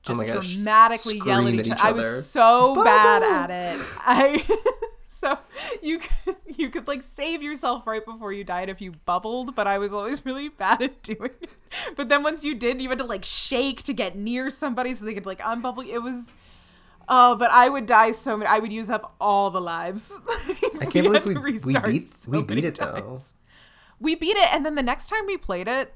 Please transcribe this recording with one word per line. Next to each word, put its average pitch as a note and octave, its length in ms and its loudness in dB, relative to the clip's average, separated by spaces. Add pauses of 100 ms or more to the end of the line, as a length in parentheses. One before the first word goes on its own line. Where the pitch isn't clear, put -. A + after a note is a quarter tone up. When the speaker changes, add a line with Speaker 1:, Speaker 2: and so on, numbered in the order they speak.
Speaker 1:
Oh A#2 60 -4
Speaker 2:
just A#2+ 60 -2
Speaker 1:
my - 80 -4
gosh. F#3 260 -4
Speaker 2:
dramatically A3 640 6
yell G3 300 2
at A#2 80 2
Speaker 1:
Scream A2 40 0
Speaker 2:
each - 20 -
Speaker 1:
at A2 40 -4
Speaker 2:
other. A#2 100 -2
Speaker 1:
each - 80 2
Speaker 2:
I A3 80 6
was A3+ 140 -2
Speaker 1:
other. B2 200 -2
Speaker 2:
so B3 500 6
Speaker 1:
Bubble! F#4+ 80 4
Speaker 2:
bad G#3+ 400 8
at F3+ 560 -2
it. - 20 -8 (100)
<laughs> - 100 -14
I, C#4 440 4 (440)
<laughs> - 200 -20
so C#4 300 -4 (420)
you D#4+ 160 -2
could, - 380 -2 (100)
you D#4 240 -6
could, B3 180 -8
like, C#4+ 140 -6
save D4+ 400 -8
yourself C4+ 460 -6
right A3 180 -4
before A3+ 260 -12
you G3+ 120 -8
died F3+ 260 -6
if F#3+ 120 -12
you F#3 100 -12 (160)
bubbled, A3+ 480 -4
but G#3+ 100 0
I G3 140 0
was G3+ 120 -4
always G#3+ 320 -6
really C#4 260 -8
bad G#3 340 0
at C4+ 180 -6
doing G#3+ 300 -8 (100)
it. F4 80 -16 (460)
But C#4 140 -6
then C#4+ 120 4
once D4+ 240 -4
you D4+ 80 -4
did, A#3+ 300 -4
you C4 60 -8
had B3+ 100 -4
to, C4+ 40 -8
like, G#3+ 220 -8
shake C4 580 -4
to C#4+ 100 -6
get F#3+ 220 -4
near A#3+ 360 -4
somebody B3+ 420 -4
so G#3 120 -10
they G#3+ 100 -6
could, G3 100 -8
like, F#3+ 140 -10
unbubble. A#3 480 -6
It A#3 120 -6
was, B3 320 -10 (800)
oh, B3 260 8
but A#3 140 2
I B3 180 8
would C4+ 200 -2
die A3+ 240 6
so A3+ 260 -4
many. G#3+ 100 -4
I G#3+ 120 4
would A3 120 -4
use A3 200 -6
up G#3+ 280 -6
all G3+ 300 2
the F#3 120 -4
lives. F3 600 -8
<laughs> - 80 -10
Speaker 1:
I A#4 440 -4
Speaker 2:
We C4 120 -6
Speaker 1:
can't - 80 -6
Speaker 2:
had G4 300 6
Speaker 1:
believe - 0 -
Speaker 2:
to - 60 -4
Speaker 1:
we, F#3+ 60 0
we A3 380 -4
Speaker 2:
restart - 120 0
Speaker 1:
beat, G#3+ 240 -2
Speaker 2:
so - 200 -18
Speaker 1:
we D3 140 0
beat G#2 140 -4
Speaker 2:
many D#3+ 100 -2
Speaker 1:
it, D3 80 -6
though. - 160 -6
Speaker 2:
times. B2+ 420 -12 (680)
We D#4 140 -2
beat E4 240 -2
it, F#4+ 160 6
and D4+ 120 0
then D4+ 100 -4
the C#4+ 80 -2
next B3 240 -4
time G#4+ 180 -4
we G4 120 -4
played F#3 320 -6
it C4 260 -4